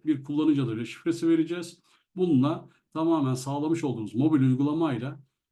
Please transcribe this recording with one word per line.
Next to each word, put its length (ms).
bir 180
kullanıcı 400
adı 140
ve 80
şifresi 440
vereceğiz. 500
Bununla 540
tamamen 400
sağlamış 500
olduğumuz 320
mobil 260
uygulamayla 760